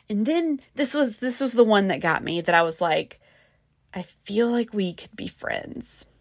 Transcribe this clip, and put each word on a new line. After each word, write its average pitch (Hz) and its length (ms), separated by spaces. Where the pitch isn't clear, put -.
And 208 160
then 311 340
this 262 180
was, 269 260
this 247 200
was 262 140
the 240 100
one 202 260
that 143 120
got 160 220
me, 170 180
that 170 140
I 170 80
was 165 180
like, 160 400
"I 180 100
feel 226 240
like 240 240
we 185 200
could - 220
be - 140
friends." - 760